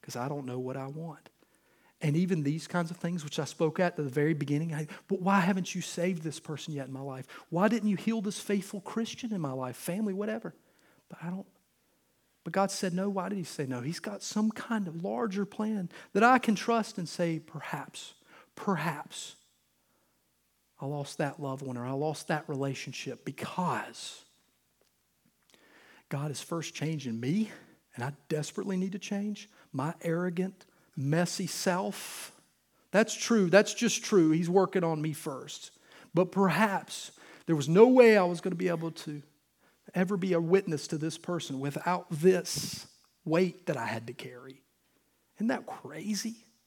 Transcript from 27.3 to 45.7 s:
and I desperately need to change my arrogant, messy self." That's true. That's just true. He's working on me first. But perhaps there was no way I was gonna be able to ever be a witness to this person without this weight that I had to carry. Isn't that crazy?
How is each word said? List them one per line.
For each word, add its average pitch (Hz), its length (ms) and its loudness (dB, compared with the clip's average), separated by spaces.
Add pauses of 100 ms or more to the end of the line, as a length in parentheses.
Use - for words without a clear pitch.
and 120 100 -4
I 143 80 -4 (160)
desperately 185 480 -4
need 185 160 -2
to 208 60 -8
change 208 500 -6 (240)
my 139 300 -2
arrogant, 180 640 -2 (300)
messy 160 520 0
self." - 840 -4 (600)
That's 226 220 6
true. 202 360 4
That's 208 240 8
just - 300 0
true. 165 260 8
He's 165 180 4
working 185 360 4
on 160 180 0
me 156 100 -2
first. 139 600 -10 (400)
But 180 180 4
perhaps 190 800 2 (360)
there 165 100 4
was 143 120 0
no 208 200 12
way 240 280 10
I 190 60 6
was 175 180 0
gonna 185 140 -4
be 180 140 -2
able 165 240 -2
to 151 280 -10 (720)
ever 190 240 0
be 180 180 0
a 170 60 4
witness 170 480 2
to 160 100 -4
this 156 200 -4
person 147 400 -4
without 147 520 -2
this 175 760 2 (380)
weight 180 420 0
that 151 100 -2
I 113 100 -4
had 113 200 -6
to 123 60 -10
carry. 127 500 -16 (720)
Isn't 226 120 -2
that - 180 -2
crazy? 208 800 -8 (200)